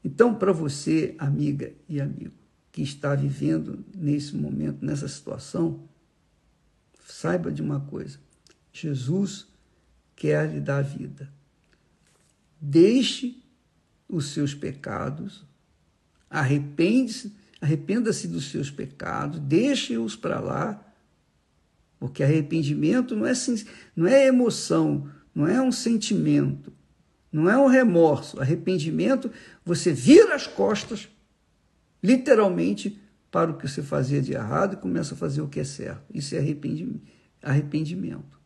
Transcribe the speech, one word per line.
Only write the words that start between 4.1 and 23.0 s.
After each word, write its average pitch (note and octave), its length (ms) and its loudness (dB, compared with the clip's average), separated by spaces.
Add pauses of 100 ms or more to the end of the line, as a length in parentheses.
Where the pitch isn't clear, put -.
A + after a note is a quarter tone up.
momento, C#3+ 480 -4
nessa C#3+ 240 -6
situação, - 800 -6 (1160)
saiba - 460 -4
de D3 100 -6
uma C#3+ 180 -4
coisa, - 380 -12 (540)
Jesus D3+ 760 -4 (680)
quer D3+ 360 0
lhe D3+ 100 -6
dar C#3+ 220 -2
vida. - 500 -10 (1300)
Deixe G3+ 840 4 (680)
os D3+ 220 -4
seus C#3+ 240 -2
pecados, C#3+ 920 -8 (840)
arrepende-se, D#3 1040 0 (280)
arrependa-se F#3+ 680 -2
dos - 220 -8
seus D2 200 -6
pecados, - 680 -8
deixe-os A3+ 760 0
pra - 240 -6
lá, - 420 -6 (1160)
porque C#3 240 -6
arrependimento D#3 960 2